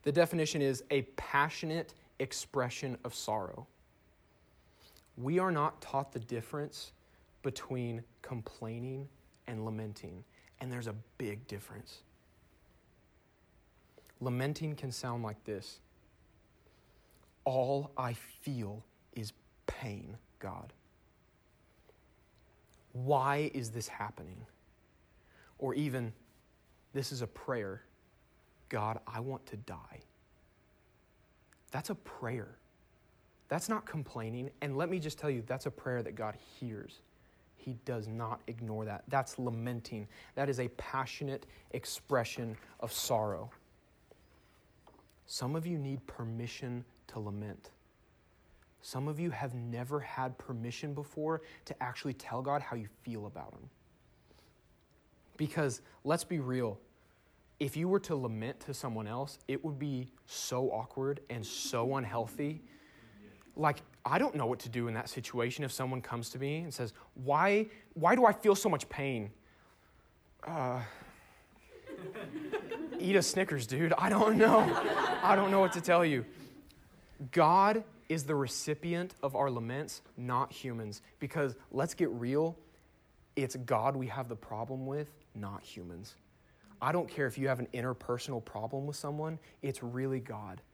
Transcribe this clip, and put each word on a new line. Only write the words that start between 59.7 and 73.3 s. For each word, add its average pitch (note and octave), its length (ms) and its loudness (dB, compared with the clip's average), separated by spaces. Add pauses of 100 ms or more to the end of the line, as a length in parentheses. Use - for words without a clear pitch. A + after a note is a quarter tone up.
be C3 320 -2 (140)
so - 440 0
awkward C3+ 600 -2
and A#2 160 -4
so B2 500 0
unhealthy. C#3 640 -2 (960)
Like, D3 260 4 (240)
I C#3 120 4
don't C4 180 2
know C3+ 100 2
what A#2+ 140 2
to B2 100 -10
do A#2+ 200 0
in A2+ 60 -2
that A#2 120 -2
situation B2 560 -2
if C3 80 -2
someone C3 300 -2
comes A#2 300 -6
to C3 80 -8
me C#3+ 180 -2
and D#3+ 160 -6
says, A#2 200 -4 (200)
"Why, F3+ 540 4 (260)
why E3+ 220 8
do B3+ 100 8
I G#3 80 12
feel G3+ 220 8
so G3 120 0
much D#3+ 220 2
pain?" A#2+ 420 -2 (1120)
Uh, B2+ 360 0 (1080)
<laughs> - 1120 -6
eat G3 160 4
a F3+ 60 10
Snickers, D#3 440 2